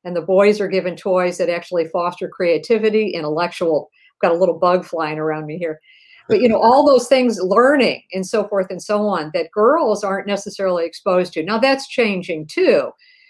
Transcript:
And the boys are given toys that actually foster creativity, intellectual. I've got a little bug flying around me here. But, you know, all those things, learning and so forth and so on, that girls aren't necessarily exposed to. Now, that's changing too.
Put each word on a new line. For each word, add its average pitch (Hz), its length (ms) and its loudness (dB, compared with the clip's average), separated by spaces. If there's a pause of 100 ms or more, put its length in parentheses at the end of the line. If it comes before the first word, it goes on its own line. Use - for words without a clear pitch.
And 180 100 -8
the 170 60 -2
boys 202 400 2
are 196 80 -2
given 185 260 -2
toys 180 440 -2
that 170 100 0
actually 170 400 -2
foster 180 400 -4
creativity, 208 800 0
intellectual. 165 800 -4 (240)
I've - 140 0
got 170 80 2
a - 20 -2
little 175 200 0
bug 180 260 2
flying 156 340 -6
around 156 280 -6
me 151 100 -10
here. 160 240 -8 (480)
But, 214 140 2
you 240 80 4
know, 208 100 2
all 254 240 6
those 262 240 4
things, 247 320 2
learning 220 600 2 (100)
and 185 140 -6
so 208 200 -2
forth 196 220 -2
and 180 140 -10
so 208 240 -2
on, 165 260 -4
that 165 200 -4
girls 220 520 2
aren't 196 220 -4
necessarily 190 580 -4
exposed 180 480 -2
to. 160 100 -6
Now, 202 140 -4
that's 269 320 0
changing 180 580 -4
too. 208 440 2 (400)